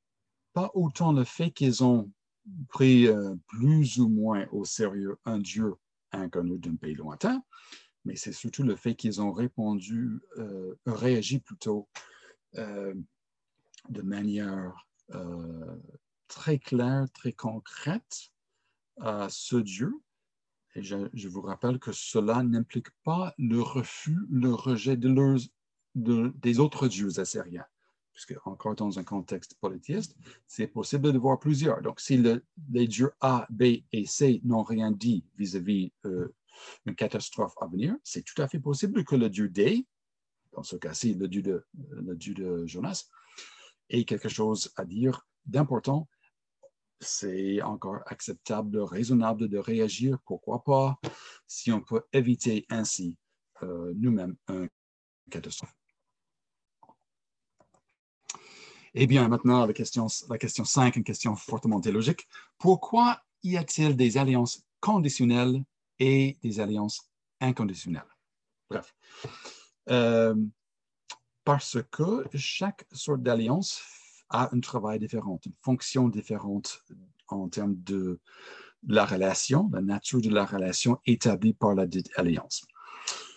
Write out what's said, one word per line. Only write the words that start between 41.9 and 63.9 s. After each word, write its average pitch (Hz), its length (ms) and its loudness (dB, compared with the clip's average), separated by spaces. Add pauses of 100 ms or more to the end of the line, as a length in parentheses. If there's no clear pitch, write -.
dieu 98 200 -10
de 90 320 -6
Jonas, 90 420 -8 (800)
ait 120 160 2
quelque 107 240 -4
chose 110 460 -2
à 95 100 -8
dire 117 420 -2 (180)
d'important. 139 640 0 (920)
C'est 98 640 -2
encore 104 420 -6
acceptable, - 720 -6
raisonnable 113 720 2
de 101 80 -2
réagir, 113 680 0
pourquoi 110 380 -6
pas, 135 360 2 (480)
si - 240 -4
on 107 100 2
peut 110 220 -2 (100)
éviter 120 560 2
ainsi, 92 480 -4 (460)
euh, 87 340 -8
nous-mêmes 101 380 0 (120)
une 92 220 -6 (600)
catastrophe. - 420 -10 (3250)
Eh 127 140 6
bien, 123 200 8
maintenant, 123 380 6
la 107 80 0
question, 113 320 -2 (240)
la 113 80 -4
question 113 280 -4
cinq, 123 300 4
une 113 80 0
question 110 320 -2
fortement 107 460 -2
théologique. 110 460 0 (320)
Pourquoi 226 640 4 (180)
y 180 160 0
a-t-il 151 400 2